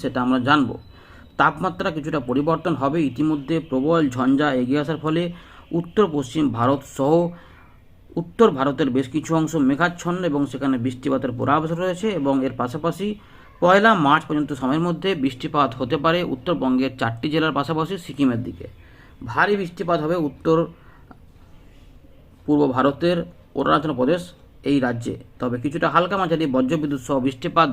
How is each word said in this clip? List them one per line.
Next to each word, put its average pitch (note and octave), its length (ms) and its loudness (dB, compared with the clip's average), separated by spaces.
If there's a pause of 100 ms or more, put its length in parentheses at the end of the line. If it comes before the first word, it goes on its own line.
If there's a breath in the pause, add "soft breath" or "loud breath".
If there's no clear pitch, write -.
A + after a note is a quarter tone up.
সেটা B2+ 240 -4
আমরা B2+ 220 2
জানব। C#3 220 4 (680 loud breath)
তাপমাত্রা F3 580 0
কিছুটা D#3 240 -4 (100)
পরিবর্তন D#3+ 520 0
হবে। C#3 160 0 (120)
ইতিমধ্যে D3+ 460 -2 (140)
প্রবল D3+ 320 2 (140)
ঝঞ্ঝা C3+ 320 4 (140)
এগিয়ে C3+ 220 0
আসার D3+ 200 -4
ফলে D#3+ 180 0 (580 loud breath)
উত্তর F#3 260 2 (100)
পশ্চিম D3 280 -2 (140)
ভারত C3+ 240 2 (160)
সহ C#3+ 160 2 (1040 loud breath)
উত্তর F#3+ 320 4 (100)
ভারতের C#3+ 380 0
বেশ C3 180 0
কিছু D3+ 260 -4
অংশ D#3 140 -2 (160)
মেঘাচ্ছন্ন F3 600 -2
এবং C#3+ 120 0 (100)
সেখানে C3+ 260 -2
বৃষ্টিপাতের B2+ 600 -2
পূর্বাভাস D3+ 340 0 (100)
রয়েছে F#3 260 -2 (120)
এবং C#3 140 0 (140)
এর B2 140 -6
পাশাপাশি D#3+ 460 -4 (540 loud breath)
পয়লা G3 300 6 (140)
মার্চ D3+ 200 6
পর্যন্ত D3+ 260 -2 (100)
সময়ের D3 260 2
মধ্যে F3 220 -2 (140)
বৃষ্টিপাত C#3 460 0 (100)
হতে C3+ 240 -2
পারে E3+ 160 2 (140)
উত্তরবঙ্গের C3 640 0
চারটি A#2 360 -2
জেলার D#3 240 2
পাশাপাশি D#3+ 380 -2 (100)
সিকিমের B2 420 0
দিকে। - 180 -12 (640 soft breath)
ভারী F3 300 2
বৃষ্টিপাত E3+ 420 -2
হবে E3 120 0 (120)
উত্তর D#3+ 300 0 (1900 soft breath)
পূর্ব D3 160 4 (140)
ভারতের C#3+ 420 2 (380)
অরুণাচল D3+ 440 0
প্রদেশ D#3 220 2 (480)
এই C#3+ 160 4
রাজ্যে, A#2 280 -4 (280)
তবে B2 220 -2
কিছুটা D#3+ 300 -2
হালকা F3+ 240 2
মাঝারি E3 280 0 (100)
বজ্রবিদ্যুৎ C#3+ 520 0
সহ C#3+ 180 0
বৃষ্টিপাত, D#3+ 480 0